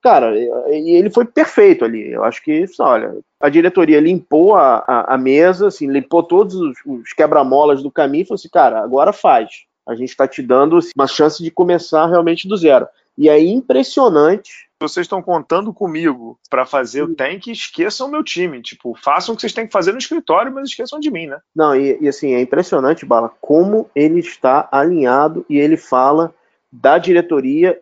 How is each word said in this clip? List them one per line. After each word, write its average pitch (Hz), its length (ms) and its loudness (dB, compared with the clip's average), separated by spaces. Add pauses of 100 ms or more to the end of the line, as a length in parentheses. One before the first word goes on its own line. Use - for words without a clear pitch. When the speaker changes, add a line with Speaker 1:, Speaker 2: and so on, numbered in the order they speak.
Speaker 1:
Cara, 123 340 4
e, 120 120 -2 (220)
e 160 260 0
ele 196 140 4
foi 233 160 0
perfeito 202 580 2
ali. 113 260 -6
Eu 110 140 -6
acho 120 180 -4
que, 156 220 -2 (160)
olha, 110 380 0 (200)
a 143 100 0
diretoria 165 520 4
limpou 175 560 2
a, 131 220 4
a, 120 360 -2
a 131 40 -2
mesa, 170 500 2
assim, 156 180 -6
limpou 139 380 0
todos 185 320 0
os, 156 280 -6
os 127 280 -14
quebra-molas 143 720 2
do 139 80 -10
caminho 147 320 -2
e - 20 -4
falou 202 120 -8
assim, 165 120 -14
"Cara, 120 320 2
agora 135 320 0
faz. 117 520 0 (220)
A 117 80 -8
gente 127 220 -10
tá 135 100 0
te - 140 -10
dando, 135 380 2
assim, 170 180 -4
uma 175 100 0
chance 151 360 -2
de 165 80 -8
começar 170 560 0
realmente 170 420 0
do 208 80 -4
zero." 151 320 4 (280)
E 151 120 4
é 151 100 6
impressionante. 214 1120 2 (300)
Speaker 2:
Vocês 170 240 -6
estão 185 180 -8
contando 180 500 -4
comigo 156 680 -6 (100)
pra 127 160 -2
fazer 131 380 -6
o 165 60 -4
Speaker 1:
Sim. 170 60 -6
Speaker 2:
tank, 165 340 -8
esqueçam 214 600 -8
o - 20 -10
meu 302 140 -6
time. 165 380 -8
Tipo, 120 320 -14
façam 180 400 -4
o - 20 -10
que - 60 -14
vocês 226 100 -8
têm 226 140 -8
que - 60 -20
fazer 190 200 0
no 247 60 -8
escritório, 254 520 -2
mas 269 200 -12
esqueçam 254 280 -12
de 302 120 -4
mim, 165 160 -10
né? 139 120 -14 (160)
Speaker 1:
Não, 151 220 2
e, 139 240 0
e 147 80 -2
assim, 139 240 -4
é 123 80 0
impressionante, 147 640 -2
Bala, 113 340 0
como 202 560 0
ele 156 260 2
está 143 520 -2
alinhado 147 760 0
e 147 100 0
ele 151 180 2
fala 147 580 0 (380)
da 135 240 2
diretoria 170 840 0